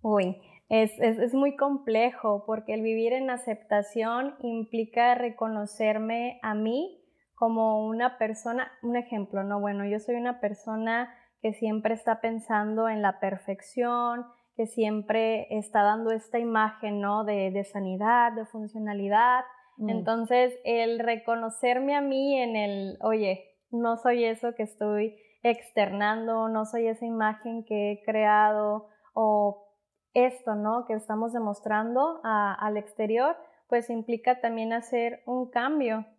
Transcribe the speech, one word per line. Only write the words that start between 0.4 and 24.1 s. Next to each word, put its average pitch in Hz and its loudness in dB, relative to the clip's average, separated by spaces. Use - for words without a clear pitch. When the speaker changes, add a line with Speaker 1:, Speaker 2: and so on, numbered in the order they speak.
Speaker 1:
es, 220 4
es, 226 2
es 240 0
muy 277 2
complejo 233 0
porque 220 -4
el 220 -2
vivir 226 0
en 262 -2
aceptación 233 -2
implica 226 0
reconocerme 226 -2
a 214 -4
mí 240 -2
como 220 2
una 240 -2
persona, 233 -4
un 240 -2
ejemplo, 208 -4
¿no? 202 -2
Bueno, 202 -2
yo 208 -2
soy 240 -4
una 247 -4
persona 220 -4
que 220 -2
siempre 220 -2
está 226 -2
pensando 220 0
en 214 -2
la 196 0
perfección, 240 -4
que 220 -2
siempre 220 0
está 214 0
dando 220 2
esta 226 -4
imagen, 214 0
¿no? 202 0
De, 202 0
de 196 -2
sanidad, 208 2
de 220 -8
funcionalidad. 214 0
Speaker 2:
Mm. 214 -4
Speaker 1:
Entonces, 226 2
el 233 0
reconocerme 233 0
a 285 2
mí 277 2
en 233 0
el, 196 -4
oye, 208 -2
no 233 0
soy 240 2